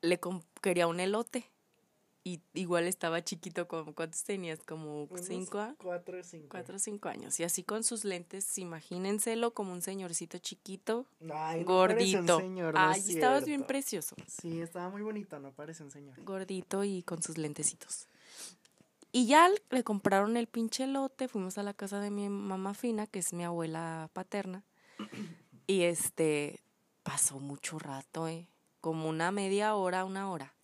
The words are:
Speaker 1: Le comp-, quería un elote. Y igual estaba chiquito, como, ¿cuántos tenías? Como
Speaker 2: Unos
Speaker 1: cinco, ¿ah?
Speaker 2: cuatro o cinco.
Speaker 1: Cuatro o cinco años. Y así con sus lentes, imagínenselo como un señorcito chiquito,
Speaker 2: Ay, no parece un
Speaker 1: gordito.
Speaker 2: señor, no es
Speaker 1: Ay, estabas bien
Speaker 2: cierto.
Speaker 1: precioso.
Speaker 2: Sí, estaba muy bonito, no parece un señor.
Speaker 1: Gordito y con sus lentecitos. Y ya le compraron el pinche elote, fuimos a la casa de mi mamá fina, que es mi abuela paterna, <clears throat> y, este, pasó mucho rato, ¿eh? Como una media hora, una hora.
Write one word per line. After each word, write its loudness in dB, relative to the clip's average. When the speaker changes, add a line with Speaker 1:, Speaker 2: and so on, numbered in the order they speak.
Speaker 1:
Le 4
comp-, -4
quería 4
un 2
elote. 0
Y -6
igual 2
estaba 0
chiquito, -6
como, -6
¿cuántos -4
tenías? -4
Como -8
Speaker 2:
Unos -10
Speaker 1:
cinco, -6
¿ah? -6
Speaker 2:
cuatro -6
o -14
cinco. -16
Speaker 1:
Cuatro -10
o -10
cinco -4
años. -6
Y 2
así -2
con -4
sus -2
lentes, -6
imagínenselo -2
como -4
un -6
señorcito -6
chiquito, -4
Speaker 2:
Ay, -
no -8
parece 0
un 0
Speaker 1:
gordito. 8
Speaker 2:
señor, -2
no 8
es 2
Speaker 1:
Ay, -2
estabas 6
bien 0
Speaker 2:
cierto. -4
Speaker 1:
precioso. -2
Speaker 2:
Sí, -6
estaba -6
muy -8
bonito, -6
no -14
parece -12
un -14
señor. -18
Speaker 1:
Gordito -2
y 0
con -4
sus -6
lentecitos. -4
Y 6
ya 10
le 2
compraron 4
el 0
pinche -2
elote, -2
fuimos -4
a -4
la -4
casa -6
de -2
mi -2
mamá -4
fina, -2
que -6
es -2
mi -4
abuela -4
paterna, -6
<clears throat> -12
y, 6
este, 2
pasó 0
mucho -8
rato, -6
¿eh? -6
Como -2
una 2
media 2
hora, 0
una -4
hora. -8